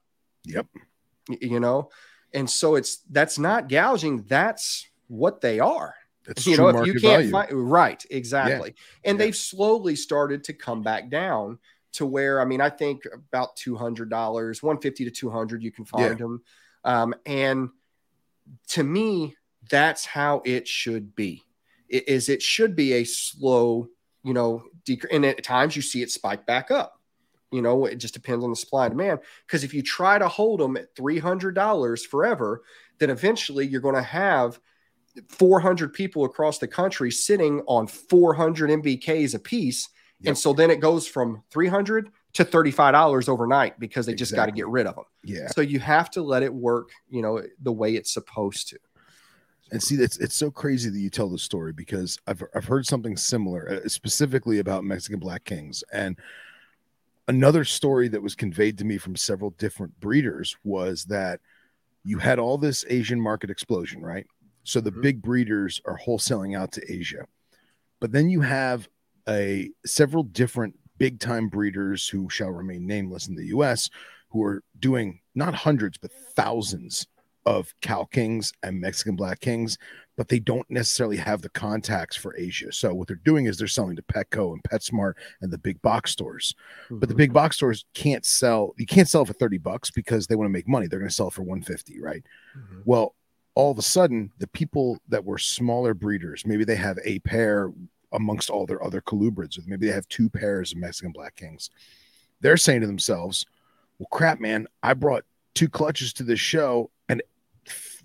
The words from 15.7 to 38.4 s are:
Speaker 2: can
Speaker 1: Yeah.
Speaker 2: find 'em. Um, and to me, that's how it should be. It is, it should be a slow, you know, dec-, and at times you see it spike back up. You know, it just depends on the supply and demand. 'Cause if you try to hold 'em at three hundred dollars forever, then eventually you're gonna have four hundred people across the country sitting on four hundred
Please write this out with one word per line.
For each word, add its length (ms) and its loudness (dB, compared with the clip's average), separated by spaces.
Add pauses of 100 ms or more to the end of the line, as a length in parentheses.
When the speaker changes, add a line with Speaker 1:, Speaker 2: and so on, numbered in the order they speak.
Speaker 2:
can 140 -18 (100)
Speaker 1:
Yeah. 140 2
Speaker 2:
find 120 -4
'em. 220 -8 (420)
Um, 300 2 (120)
and 440 0 (1000)
to 140 0
me, 540 -2 (320)
that's 360 2
how 400 0
it 240 -2
should 460 -6
be. 300 -6 (440)
It 200 -2
is, 200 2
it 140 0
should 340 2
be 180 4
a 100 2
slow, 840 0 (340)
you 100 -4
know, 300 0 (220)
dec-, 260 -2
and 160 4
at 160 0
times 320 2
you 80 -4
see 200 -4
it 80 -6
spike 360 -6
back 240 -2
up. 300 -2 (500)
You 120 -2
know, 240 4
it 100 -4
just 180 -10
depends 300 -4
on 60 -2
the 60 -4
supply 300 0
and 60 0
demand. 280 0 (280)
'Cause 160 -2
if 80 -10
you 100 -2
try 360 4
to 100 4
hold 320 2
'em 160 2
at 180 -10
three 240 -2
hundred 360 -2
dollars 500 2
forever, 580 0 (360)
then 120 4
eventually 560 0
you're 140 -2
gonna 220 0
have 580 0 (680)
four 300 6
hundred 340 2
people 320 -2
across 340 0
the 100 -6
country 420 -2
sitting 560 2
on 200 4
four 480 6
hundred 360 2